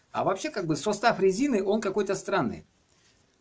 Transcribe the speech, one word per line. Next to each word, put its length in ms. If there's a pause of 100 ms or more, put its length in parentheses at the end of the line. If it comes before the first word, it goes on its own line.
(120)
А 120
вообще, 260
как 180
бы, 80
состав 440
резины, 440
он 180
какой-то 320
странный. 520 (760)